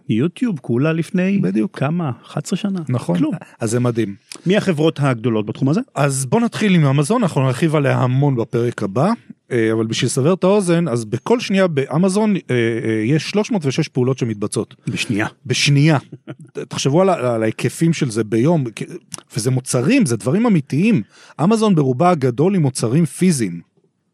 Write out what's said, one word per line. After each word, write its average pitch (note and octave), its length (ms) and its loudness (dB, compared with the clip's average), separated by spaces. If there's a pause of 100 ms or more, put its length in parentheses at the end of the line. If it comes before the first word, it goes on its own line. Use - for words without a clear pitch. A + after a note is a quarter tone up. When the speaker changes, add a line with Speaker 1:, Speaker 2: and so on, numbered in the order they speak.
Speaker 1:
יוטיוב D#3+ 500 -2
כולה C3+ 340 0
לפני F3+ 460 -2
Speaker 2:
בדיוק. G3 400 -2
Speaker 1:
כמה? D#3 320 -2 (160)
אחת - 200 -8
עשרה G3 120 -4
שנה? G3 300 -4
Speaker 2:
נכון. B2+ 300 -2
Speaker 1:
כלום. C#4+ 160 0 (260)
Speaker 2:
אז A2+ 100 -2
זה A#2+ 100 0
מדהים. A2+ 340 -2 (320)
Speaker 1:
מי F#3 100 2
החברות D#3+ 460 0
הגדולות A2+ 440 0
בתחום A#2+ 220 -2
הזה? E3+ 120 2 (140)
Speaker 2:
אז C3+ 320 0
בוא G#3 140 0
נתחיל G#3+ 340 0
עם D#3+ 100 4
אמזון, D3 380 2
אנחנו D3+ 240 0
נרחיב C#3+ 300 0
עליה C3 220 2
המון C3 380 2
בפרק A#2 460 -2
הבא, B2 300 0 (400)
אה, A2+ 200 2
אבל A2+ 140 0
בשביל A2+ 200 -2
לסבר C3+ 280 2
את F3+ 100 -4
האוזן, F3 440 2
אז A#2 160 -2
בכל A3 360 -2
שנייה F#3+ 260 2
באמזון, F#3 720 2
אה, - 40 -2 (100)
אה, A2+ 540 0
יש C#3+ 260 0
שלוש G#3 200 -2
מאות F#3 160 -2
ושש C#3 220 0
פעולות C3 300 0
שמתבצעות. G#2 560 -4 (140)
Speaker 1:
בשנייה. - 380 -4 (200)
Speaker 2:
בשנייה. C#3+ 520 4 (360)
<laughs> - 340 -14
תחשבו C#3 340 0
על G3 60 4
ה-, B2 260 0
על A2 80 -2
ההיקפים B2+ 500 0
של C#3+ 180 -2
זה A2 140 -2
ביום, B2+ 400 2 (120)
כ-, - 60 -10 (540)
וזה A2+ 140 -2
מוצרים, C#3 560 2
זה A#2 100 0
דברים F3+ 300 0
אמיתיים. F#3 560 2 (420)
אמזון G#3+ 300 4
ברובה C#3+ 360 2
הגדול D3+ 440 0
היא F3 80 2
מוצרים C3 440 0
פיזיים. A#2 540 0 (540)